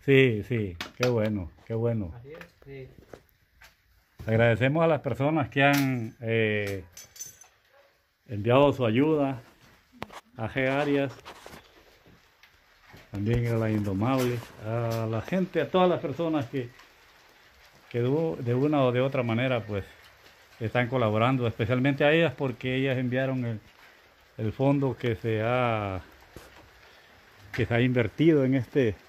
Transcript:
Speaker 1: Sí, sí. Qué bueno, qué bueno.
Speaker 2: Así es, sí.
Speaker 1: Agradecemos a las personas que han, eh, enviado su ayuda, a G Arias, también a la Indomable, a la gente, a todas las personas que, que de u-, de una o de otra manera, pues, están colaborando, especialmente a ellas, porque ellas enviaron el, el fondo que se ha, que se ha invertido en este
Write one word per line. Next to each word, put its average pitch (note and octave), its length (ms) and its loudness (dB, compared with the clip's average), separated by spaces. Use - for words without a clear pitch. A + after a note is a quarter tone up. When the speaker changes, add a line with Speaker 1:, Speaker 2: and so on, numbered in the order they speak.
Speaker 1:
Sí, C3 420 4
sí. G#2 300 -4
Qué B2 120 2
bueno, G#2+ 420 0
qué A2+ 80 -8
bueno. A2+ 420 -4
Speaker 2:
Así C3+ 160 -20
es, - 140 -18
sí. C3+ 240 -18
Speaker 1:
Agradecemos A#2 580 4
a - 20 4
las D#3 140 2
personas C#3 480 -2
que C#3 160 2
han, C3+ 560 2
eh, G#2+ 640 -2
enviado B2 460 4
su B2 140 0
ayuda, C3+ 560 2
a A2+ 120 -6
G C3 200 0
Arias, C#3 440 0
también A#2 380 -2
a A#2 80 -2
la A2 140 0
Indomable, A2+ 680 -2
a A2+ 460 -4
la A2 120 -4
gente, F3+ 380 -2
a C#3 100 -4
todas F#3 180 4
las E3 120 0
personas D#3 460 -4
que, B2 220 -6
que A#2+ 100 -2
de B2 80 0
u-, D#3+ 320 0
de A#2+ 140 -2
una C#3+ 280 2
o B2+ 100 4
de B2 80 2
otra C3+ 220 0
manera, A#2+ 420 0
pues, G2+ 200 -4
están A#2+ 280 0
colaborando, A#2+ 580 2
especialmente B2+ 580 0
a D3 80 6
ellas, E3 220 2
porque C3 420 -4
ellas C3 220 0
enviaron B2+ 460 -2
el, A2+ 160 -6
el A2 140 -2
fondo C#3 440 0
que A#2 200 -2
se A2 260 -2
ha, A2 600 -2
que A#2 140 0
se A#2+ 80 -2
ha A#2 60 4
invertido B2+ 640 4
en C3 100 2
este B2 400 0